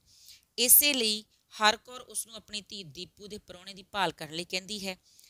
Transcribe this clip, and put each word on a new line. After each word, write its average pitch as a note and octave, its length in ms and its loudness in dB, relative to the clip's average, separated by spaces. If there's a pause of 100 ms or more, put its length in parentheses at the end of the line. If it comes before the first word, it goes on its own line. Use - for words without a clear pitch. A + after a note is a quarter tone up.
(580)
ਇਸੇ B3 360 6
ਲਈ A3 320 0 (240)
ਹਰ G#3+ 280 4
ਕੌਰ B3 240 -16
ਉਸ G#3 260 -10
ਨੂੰ A3+ 80 -20
ਆਪਣੀ G#3 260 -10
ਧੀ G3 220 -14
ਦੀਪੂ E3+ 440 -14
ਦੇ G3+ 100 -12
ਪ੍ਰਾਹੁਣੇ F#3 360 -18
ਦੀ F#3+ 100 -18
ਭਾਲ F#3 280 2
ਕਰਨ D3+ 220 -10
ਲਈ F3 120 -4
ਕਹਿੰਦੀ F#3+ 420 -6
ਹੈ F#3 100 -6 (320)